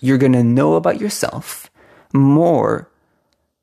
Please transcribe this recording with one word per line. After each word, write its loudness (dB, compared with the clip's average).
you're 0
gonna 2
know 2
about -2
yourself -10
more 0